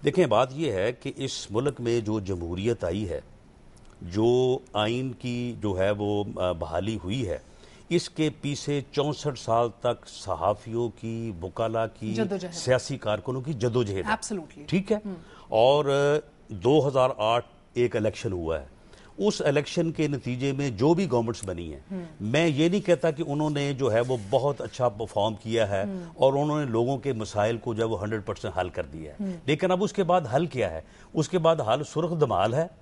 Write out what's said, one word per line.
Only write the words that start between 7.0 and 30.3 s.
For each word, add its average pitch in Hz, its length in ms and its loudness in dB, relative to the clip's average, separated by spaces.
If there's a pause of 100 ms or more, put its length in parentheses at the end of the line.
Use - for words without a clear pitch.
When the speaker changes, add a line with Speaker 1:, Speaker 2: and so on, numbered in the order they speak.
Speaker 1:
है, 82 340 -8 (340)
इसके 156 380 0
पीछे 143 640 -4
चौसठ 147 400 -2
साल 117 360 0
तक - 360 -4
सहाफियों 104 840 -2
की, 113 500 -8
वकाला 113 460 -2
की, 107 280 -6
Speaker 2:
जद्दोजहद। 180 380 -4
Speaker 1:
सियासी 127 460 0
कारकुनों 110 440 -4
की 143 120 -6
जद्दोजहद 107 520 0
है। 214 140 -2
Speaker 2:
Absolutely। 151 500 -10
Speaker 1:
ठीक 190 220 0
है? 214 140 0
Speaker 2:
हम्म। 196 100 -8 (360)
Speaker 1:
और, 139 380 6
अ, 143 640 0
दो 123 280 6
हज़ार 131 380 4
आठ 113 240 2 (340)
एक 120 180 2
election 107 360 0
हुआ 82 260 -2
है। 67 100 -10 (520)
उस 202 220 0
election 151 500 0
के 151 160 0
नतीजे 131 460 -2
में 135 240 -2
जो 143 160 6
भी 180 140 2
governments 117 380 0
बनी 87 240 -6
हैं, 71 220 -14
Speaker 2:
हम्म। 180 140 -8 (160)
Speaker 1:
मैं 131 260 0
ये 156 220 2
नहीं 196 120 0
कहता 170 300 2
कि 151 120 -4
उन्होंने 143 500 -2
जो 127 160 0
है 110 120 4
वो 127 180 0 (100)
बहुत 139 320 2
अच्छा 123 280 0
perform 107 460 -2
किया 110 300 0
है 98 180 0
Speaker 2:
हम्म। 180 260 -6 (100)
Speaker 1:
और 135 160 6
उन्होंने 147 360 0
लोगों 120 260 2
के 139 160 -2
मसाइल 110 440 0
को 113 180 -4
जो 110 80 0
है 113 60 0
वो 113 60 0
hundred 104 280 -4
percent 98 340 -6
हल 92 120 0
कर 85 160 -6
दिया 76 260 -12
है। - 100 -18
Speaker 2:
हम्म। 185 260 -6
Speaker 1:
लेकिन 180 220 2
अब 180 120 2
उसके 202 220 0
बाद 170 240 2
हल 156 200 0